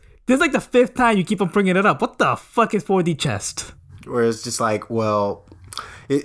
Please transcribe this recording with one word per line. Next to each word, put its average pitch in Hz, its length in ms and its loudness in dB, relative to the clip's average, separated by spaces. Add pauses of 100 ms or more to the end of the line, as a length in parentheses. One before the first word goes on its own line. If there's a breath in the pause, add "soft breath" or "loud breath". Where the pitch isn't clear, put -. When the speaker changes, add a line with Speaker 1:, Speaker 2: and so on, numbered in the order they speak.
(280 soft breath)
Speaker 1:
This 254 80 4
is, 277 60 0
like, 294 120 0
the 233 80 0
fifth 247 320 2
time 233 240 2
you 175 80 2
keep 208 160 -2
on 180 80 0
bringing 190 260 2
it 196 100 2
up. 156 140 2
What - 200 -4
the 131 180 2
fuck - 360 0
is 202 100 0
four 185 200 2
D 165 120 0
chest? - 580 -6 (320)
Speaker 2:
Where 120 180 0
it's 113 200 0
just 120 180 -6
like, 110 280 -2
well, 104 560 0 (640 loud breath)
it, 143 180 0